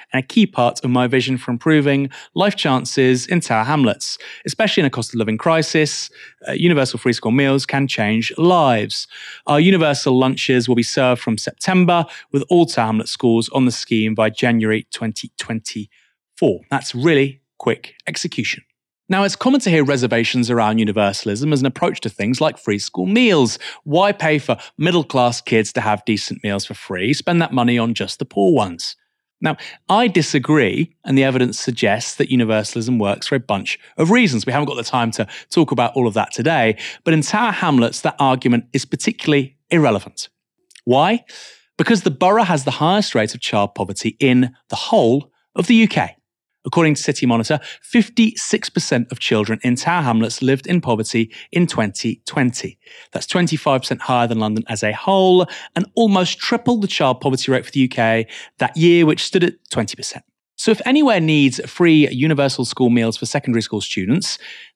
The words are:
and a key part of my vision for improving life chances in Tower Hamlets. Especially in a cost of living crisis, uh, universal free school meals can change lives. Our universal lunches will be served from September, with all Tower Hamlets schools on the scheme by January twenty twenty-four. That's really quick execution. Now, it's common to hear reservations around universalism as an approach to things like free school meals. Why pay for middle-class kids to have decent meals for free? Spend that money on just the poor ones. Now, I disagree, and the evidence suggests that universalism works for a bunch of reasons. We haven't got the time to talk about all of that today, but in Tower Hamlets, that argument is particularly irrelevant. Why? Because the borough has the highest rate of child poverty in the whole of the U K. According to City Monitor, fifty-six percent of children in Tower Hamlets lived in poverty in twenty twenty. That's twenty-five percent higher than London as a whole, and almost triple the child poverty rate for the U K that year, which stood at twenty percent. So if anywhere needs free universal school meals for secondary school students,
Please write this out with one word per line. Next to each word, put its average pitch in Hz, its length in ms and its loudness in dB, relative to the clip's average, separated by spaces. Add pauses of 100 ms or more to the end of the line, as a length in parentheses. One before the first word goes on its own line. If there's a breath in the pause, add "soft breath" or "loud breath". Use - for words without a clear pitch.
(140)
and 135 100 -2
a - 20 -14
key 214 220 2
part 123 380 0
of 127 60 -2
my 127 180 2
vision 131 280 0
for 123 140 -8
improving 139 580 2 (280 loud breath)
life 202 180 2
chances 127 720 0
in 175 140 0
Tower 110 240 0
Hamlets. 131 520 -2 (280 loud breath)
Especially 196 380 -2
in 147 40 2
a 135 40 2
cost - 220 -8
of 117 60 -4
living 110 180 -2
crisis, 160 720 0 (380 loud breath)
uh, 135 60 -6
universal 139 480 0
free 123 120 0
school 113 200 -2
meals 139 340 2
can 139 220 -2
change 110 500 -2
lives. 143 720 2 (400 loud breath)
Our 147 100 4
universal 156 580 4
lunches 127 520 0
will 120 80 2
be 117 80 0
served 127 360 0
from 113 160 -4
September, 175 720 0 (240 loud breath)
with 139 180 -2
all 170 180 6
Tower 120 200 -2
Hamlets 110 240 -2
schools 117 380 0
on 135 160 0
the 123 80 2
scheme 110 420 -2
by 110 160 2
January 110 640 0
twenty - 440 -8
twenty-four. - 1200 -6 (100)
That's - 240 -6
really 139 460 2 (180)
quick - 380 -4 (100)
execution. - 560 -6 (460)
Now, 190 140 2
it's 196 140 0
common 262 240 2
to 196 100 -2
hear 160 140 4
reservations 120 640 0
around 113 300 2
universalism 104 720 0
as 139 80 2
an 135 60 0
approach 170 340 -2
to - 80 -8
things 113 320 -4
like 156 180 0
free 101 220 -2
school 180 260 -6
meals. 190 500 4 (280 loud breath)
Why 175 260 2
pay 156 300 0
for 120 160 -2 (220 loud breath)
middle-class 143 640 0
kids 110 320 0
to 123 60 -2
have 107 240 -2
decent 101 380 -4
meals 101 220 -4
for - 100 -14
free? 98 400 -4
Spend 175 260 0
that 160 120 -2
money 120 260 2
on 117 160 0
just - 240 -8
the 147 60 -6
poor - 280 2
ones. 98 440 -2 (440)
Now, 156 180 -4 (300 loud breath)
I 226 200 4
disagree, 151 960 0
and 135 120 0
the 135 60 6
evidence 127 340 0
suggests 113 600 -2
that 127 160 -2
universalism 113 640 0
works 101 300 -2
for 139 80 0
a - 20 -2
bunch 104 400 -4 (180 soft breath)
of 165 140 2
reasons. 190 340 2
We 131 80 -4
haven't 143 140 -2
got 131 80 -8
the 120 80 -8
time 117 300 -2
to 107 160 -4 (220 loud breath)
talk 165 200 2
about 117 240 0
all 123 140 2
of 101 60 -2
that 107 180 -2
today, 120 440 0 (280 loud breath)
but 165 100 2
in 156 80 2
Tower 214 300 -2
Hamlets, 135 480 0
that 156 180 -4
argument 143 540 2
is 139 120 -2
particularly - 720 -2 (140)
irrelevant. 135 600 0 (540)
Why? 160 400 2 (540 loud breath)
Because 214 240 2
the 190 80 0
borough 190 320 2
has 170 220 0
the 139 80 -2
highest 190 420 0
rate 107 220 -2
of - 40 -18
child 101 360 -2
poverty 101 420 -6
in 127 340 2 (160 soft breath)
the - 60 -8
whole 143 560 0 (240)
of - 140 -2
the 240 80 6
U 226 100 6
K. - 300 -4 (480)
According 151 320 0
to - 60 -8
City - 240 -2
Monitor, 123 340 0 (200 loud breath)
fifty-six - 880 0
percent 123 440 -2
of 123 80 -12
children 110 420 -2
in 123 140 0
Tower 170 260 -2
Hamlets 113 400 0
lived 135 240 0
in 175 140 0
poverty 113 520 -2 (200 loud breath)
in 170 160 2
twenty 110 580 -4
twenty. - 500 -4 (360 loud breath)
That's - 160 -8
twenty-five 151 540 0
percent 127 180 -6
higher 120 260 0
than 113 140 -2
London 107 280 -2
as 110 140 -6
a 107 80 0
whole, 185 560 2 (300 loud breath)
and 180 180 -2
almost 196 460 2
triple 233 400 0
the 202 80 -2
child 131 320 0
poverty 131 320 -2
rate 127 120 0
for - 60 -16
the - 80 -2
U 131 100 4
K 113 380 0 (320 loud breath)
that - 180 -4
year, 170 300 6
which 151 160 0
stood 185 220 0
at - 100 -2 (160)
twenty 110 240 -4
percent. - 300 -14 (320)
So - 160 0
if 214 120 2
anywhere 262 360 4
needs 151 400 2 (100)
free 160 380 4
universal 139 560 0
school 123 260 0
meals 117 260 2
for 113 100 -8
secondary 117 360 -2
school 107 180 -6
students, 107 560 -4 (400 loud breath)